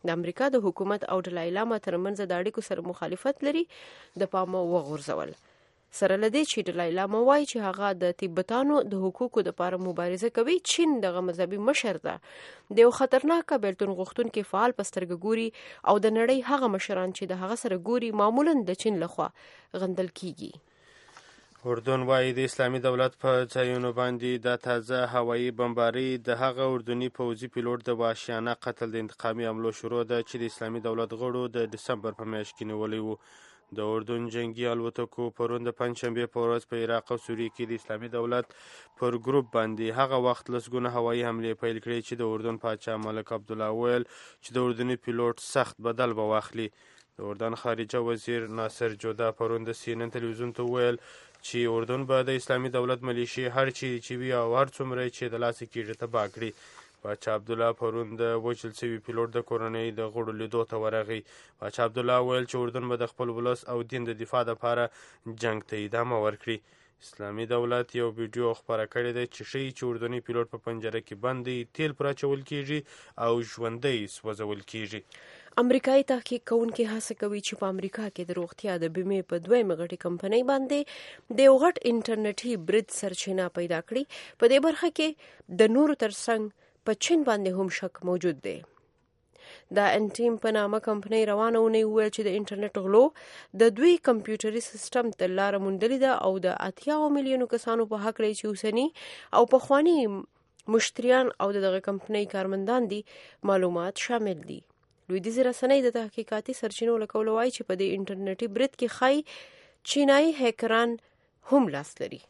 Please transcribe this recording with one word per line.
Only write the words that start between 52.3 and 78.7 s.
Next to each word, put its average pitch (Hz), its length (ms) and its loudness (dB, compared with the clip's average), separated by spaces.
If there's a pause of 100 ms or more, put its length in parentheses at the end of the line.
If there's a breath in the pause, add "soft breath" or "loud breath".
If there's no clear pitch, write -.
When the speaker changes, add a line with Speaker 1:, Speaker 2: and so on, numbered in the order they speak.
Speaker 2:
اسلامي 127 300 -2
دولت 123 340 0
ملیشې 123 500 -4
هر 135 160 2
چیرې 127 360 -6
چې - 120 -10
وي 127 160 -4
او 120 220 0
هر 135 120 4
څومره 131 340 -6 (140)
چې - 100 -8
د 113 180 -6
لاسه 117 220 -2
کیږي 110 360 -8
تباه 110 260 -2
کړي. 110 240 -8 (460 loud breath)
پاچا 107 380 -6
عبدالله 113 380 -2
پرون 113 420 -4
د 113 80 -2 (180)
وژل 117 320 -6
شوي 117 240 -6
پیلوټ 117 340 -4
د 117 160 -4
کورنۍ 113 440 -4
د 110 100 -8 (100)
غړو 113 220 -6
لیدو 113 300 -2
ته 117 140 -6
ورغی. 110 440 -2 (360 loud breath)
پاچا 104 280 -2
عبدالله 123 340 2
وویل 127 260 0
چې 123 120 -10
اردن 123 320 -4
به 123 80 0
د 117 140 -4
خپل 123 180 -6
ولس 120 360 -2
او 123 180 -6
دین 120 200 -6
د 113 160 -6
دفاع 120 240 -2
دپاره 117 420 0 (560 loud breath)
جنګ 110 220 0
ته - 140 -8
ادامه 117 420 -2
ورکړي. 107 380 -2 (400 soft breath)
اسلامي 104 480 -10
دولت 120 500 0
یو 120 140 0
ویډیو 113 440 -2
خپره 110 320 -4
کړې 120 280 -4
ده 123 120 -2
چې - 180 -16
ښیي 135 280 -6
چې 131 140 -10
اردني 120 360 -4
پیلوټ 117 280 -2
په 117 160 -14
پنجره 113 360 -6
کې 110 140 -16
بند 127 300 -2
دی، 123 120 -4 (160)
تیل 156 200 -2
پرې 143 160 -2
اچول 139 320 -2
کیږي 143 380 -6 (360 loud breath)
او 117 260 2
ژوندی 117 640 -2
سوځول 104 540 -6
کیږي. 107 400 -10 (560 loud breath)
Speaker 1:
امریکایي 262 460 4
تحقیق 247 420 -4
کوونکي 233 400 0
هڅه 220 320 -6
کوي 208 240 -4
چې - 180 -8
په 196 140 -2
امریکا 190 300 -6
کې 190 220 -8
د 175 120 -6
روغتیا 180 380 -6